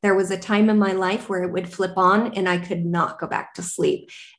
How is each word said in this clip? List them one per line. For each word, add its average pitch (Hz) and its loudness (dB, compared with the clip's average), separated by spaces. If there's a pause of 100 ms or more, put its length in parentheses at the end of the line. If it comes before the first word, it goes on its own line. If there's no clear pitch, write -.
there 202 4
was 190 2
a 190 -4
time 208 2
in 214 4
my 196 2
life 190 -2
where 185 -2
it 180 -4
would 180 -6
flip 185 -4
on 202 2
and 185 -2
I 180 2
could 175 -4
not 170 -2
go 165 -6
back - -6
to 175 -10
sleep. - -2 (280)